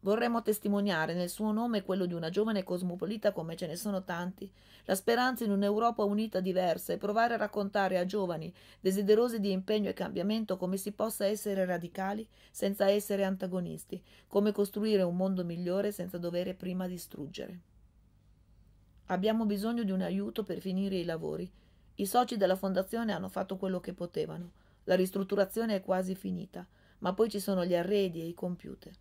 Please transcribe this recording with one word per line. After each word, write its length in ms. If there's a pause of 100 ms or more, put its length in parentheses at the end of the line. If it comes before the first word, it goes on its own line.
Vorremmo 380
testimoniare 720
nel 140
suo 220
nome 300
quello 240
di 80
una 160
giovane 340
cosmopolita 680
come 240
ce 100
ne 100
sono 280
tanti, 480 (320)
la 100
speranza 500
in 60
un'Europa 540
unita 380
diversa 520
e 40
provare 360
a 40
raccontare 600
a 80
giovani 480 (260)
desiderosi 600
di 100
impegno 400
e 40
cambiamento 640
come 200
si 140
possa 340
essere 400
radicali 640 (240)
senza 360
essere 360
antagonisti, 760 (280)
come 240
costruire 500
un 140
mondo 280
migliore 480
senza 280
dovere 340
prima 320
distruggere. 760 (1500)
Abbiamo 400
bisogno 340
di 100
un 100
aiuto 420
per 160
finire 380
i 60
lavori. 480 (440)
I 100
soci 320
della 180
fondazione 560
hanno 180
fatto 280
quello 220
che 140
potevano. 580 (320)
La 100
ristrutturazione 840
è 40
quasi 320
finita, 500 (360)
ma 160
poi 120
ci 120
sono 260
gli 80
arredi 480
e 60
i 80
computer. 640